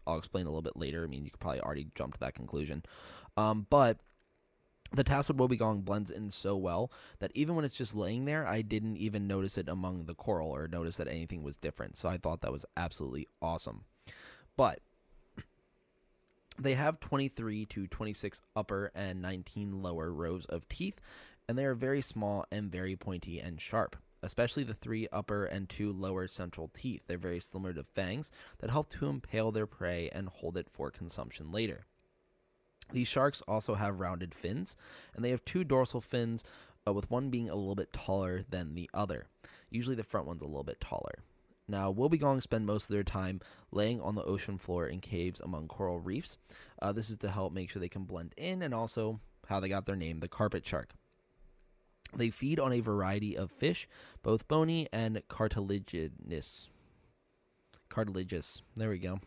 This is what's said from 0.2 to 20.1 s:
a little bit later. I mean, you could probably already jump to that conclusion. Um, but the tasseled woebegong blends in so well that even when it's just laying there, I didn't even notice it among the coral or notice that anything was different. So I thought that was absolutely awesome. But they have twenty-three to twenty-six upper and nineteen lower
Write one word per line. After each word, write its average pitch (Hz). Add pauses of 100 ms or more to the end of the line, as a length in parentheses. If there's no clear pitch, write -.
a 78
little 78
bit 80
later. 80
I 82
mean, 69
you 71
could -
probably 67
already 73
jump 67
to -
that 64
conclusion. 73 (500)
Um, 107
but 131 (920)
the 135
tasseled 139
woebegong 110
blends 101
in 104
so 98
well 95 (280)
that 98
even 151
when 156
it's -
just 113
laying 107
there, 151
I 104
didn't 110
even 101
notice 95
it 92
among 90
the 82
coral 80
or 78
notice 82
that 82
anything 82
was 71
different. -
So -
I 90
thought 82
that 62
was 71 (100)
absolutely 76 (140)
awesome. 80 (720)
But 117 (1800)
they 131
have 147
twenty-three 117
to 98
twenty-six 104 (120)
upper 101
and 92
nineteen 95
lower 85